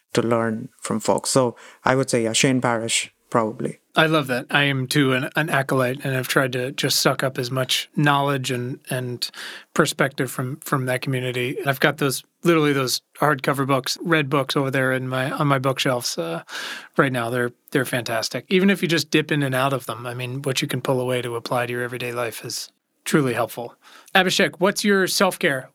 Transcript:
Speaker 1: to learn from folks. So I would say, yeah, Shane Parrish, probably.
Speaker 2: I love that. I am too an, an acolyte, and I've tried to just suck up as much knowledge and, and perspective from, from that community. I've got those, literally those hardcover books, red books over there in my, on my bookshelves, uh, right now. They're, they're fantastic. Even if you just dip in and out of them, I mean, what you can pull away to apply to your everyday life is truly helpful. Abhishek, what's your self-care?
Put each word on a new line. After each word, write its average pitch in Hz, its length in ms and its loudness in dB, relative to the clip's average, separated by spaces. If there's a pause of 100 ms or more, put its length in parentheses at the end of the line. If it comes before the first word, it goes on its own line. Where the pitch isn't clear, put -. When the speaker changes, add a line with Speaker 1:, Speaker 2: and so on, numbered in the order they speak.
(140)
Speaker 1:
to 120 80 4
learn 113 460 0 (120)
from 110 200 -2
folks. - 300 0
So 123 260 2 (280)
I 127 100 4
would 131 160 2
say, 120 140 2
yeah, 113 80 0
Shane 131 280 2
Parrish, 117 520 -2 (160)
probably. 120 500 -2 (160)
Speaker 2:
I 160 120 4
love 156 220 2
that. 123 220 -2
I 143 140 4
am 135 220 0
too 135 260 4
an, 131 240 0
an 160 140 0
acolyte, 135 520 0
and 135 140 -2
I've 127 120 -2
tried 131 260 2
to 127 180 -4
just 143 280 -2
suck 139 220 2
up 135 160 -2
as 127 120 -4
much - 440 -2
knowledge 139 560 2
and, 123 380 -4
and 123 420 -6 (440)
perspective 147 560 0
from, 127 300 -6
from 131 260 -2
that 127 160 -2
community. 127 640 -4
I've 135 140 0
got 151 180 2
those, 139 260 -2 (180)
literally 160 300 4
those 135 300 0 (160)
hardcover 143 480 2
books, 131 340 0
red 160 300 0
books 139 260 0
over 135 140 0
there 131 240 2
in 131 140 -2
my, 131 220 -2
on 160 160 0
my 139 120 4
bookshelves, 131 580 -2
uh, 165 260 -6 (540)
right 143 160 4
now. 117 160 -2
They're, 120 240 0 (200)
they're 135 120 2
fantastic. 117 640 -4
Even 196 220 4
if 196 100 2
you 175 80 -2
just 156 220 0
dip 156 200 2
in 151 120 0
and 131 120 -2
out 135 200 2
of 123 100 -4
them, 117 220 -8
I 120 80 -8
mean, 123 260 -8
what 135 220 -2
you 139 60 -2
can 131 120 -4
pull 131 180 0
away 127 220 -2
to 120 160 -6
apply 120 300 -2
to 120 60 -6
your 123 100 -4
everyday 123 300 -6
life 120 340 -6
is - 240 -10 (340)
truly 135 300 2
helpful. 117 400 -6 (400)
Abhishek, 185 440 2
what's 196 260 2
your 196 220 4
self-care? 170 680 0